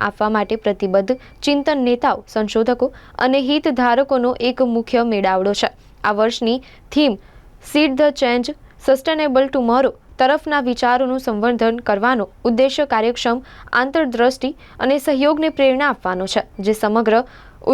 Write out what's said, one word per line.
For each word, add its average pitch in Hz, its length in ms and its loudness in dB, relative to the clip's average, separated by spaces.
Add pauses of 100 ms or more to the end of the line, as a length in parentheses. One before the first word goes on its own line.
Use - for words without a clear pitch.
આપવા 214 280 -2
માટે 214 300 -2
પ્રતિબદ્ધ 196 480 0 (320)
ચિંતન 285 400 0
નેતાઓ, 247 320 0 (160)
સંશોધકો 226 560 0 (380)
અને 269 120 2 (100)
હિતધારકોનો 254 840 0 (180)
એક 254 140 0 (100)
મુખ્ય 233 380 0
મેળાવડો 190 500 0
છે. 220 80 0 (400)
આ 214 80 2
વર્ષની 233 400 0 (400)
થીમ 277 180 4 (540)
Seed 294 320 2
the 294 80 4 (140)
Change, 247 280 0 (380)
Sustainable 269 680 2
Tomorrow 247 380 2 (300)
તરફના 294 380 0 (100)
વિચારોનું 254 560 0
સંવર્ધન 226 520 0 (120)
કરવાનો 214 360 0 (240)
ઉદ્દેશ્ય 269 440 0
કાર્યક્ષમ 240 460 -2 (420)
આંતરદ્રષ્ટિ 262 680 0 (360)
અને 277 200 2
સહયોગને 302 540 0
પ્રેરણા 269 340 2
આપવાનો 185 400 -6
છે, 214 100 -2 (140)
જે 208 220 -2
સમગ્ર 220 420 2 (500)